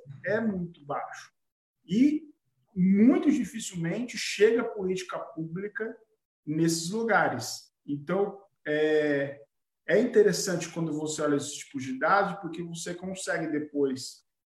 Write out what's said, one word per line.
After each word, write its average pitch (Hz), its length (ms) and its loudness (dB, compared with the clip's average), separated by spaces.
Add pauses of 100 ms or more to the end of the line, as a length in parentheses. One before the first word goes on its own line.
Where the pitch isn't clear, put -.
(240)
é 208 160 0
muito 180 440 -4
baixa. - 460 -8 (540)
E 277 380 2 (520)
muito 220 560 6
dificilmente 202 880 -4
chega 226 460 4
política 185 560 -4
pública 190 760 -8 (500)
nesses 165 440 0
lugares. 175 840 0 (120)
Então, 175 560 -2 (260)
é, 151 760 2 (460)
é 180 120 4
interessante 196 680 4
quando 165 240 -4
você 151 300 -4
olha 147 140 2
esses 131 160 -4
tipos - 300 -10
de 131 160 -6
dados, 180 420 2
porque 165 220 -8
você 170 320 -8
consegue 180 540 -6
depois, 139 760 -4 (320)